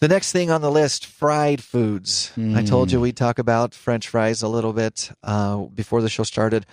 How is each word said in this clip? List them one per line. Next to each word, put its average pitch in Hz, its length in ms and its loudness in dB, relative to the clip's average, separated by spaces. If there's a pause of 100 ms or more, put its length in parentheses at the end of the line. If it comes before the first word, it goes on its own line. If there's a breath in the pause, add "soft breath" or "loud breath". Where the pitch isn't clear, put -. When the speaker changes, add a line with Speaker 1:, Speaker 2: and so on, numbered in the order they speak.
Speaker 1:
The 151 80 4
next 185 240 2
thing 175 180 0
on 160 100 2
the 147 120 0
list, 147 340 2
fried 147 580 0
foods. 107 720 -2
I 110 260 2
told 123 300 2
you 127 60 4
Speaker 2:
Mm. 120 40 0
Speaker 1:
we'd 123 140 -2
talk 120 220 0
about 117 360 0
French 117 340 -4
fries 113 340 0
a 110 60 -2
little 113 260 -2
bit, 110 380 -4 (100)
uh, 104 360 -2 (140)
before 110 300 -2
the 110 80 0
show 110 140 -4
started. 107 480 -2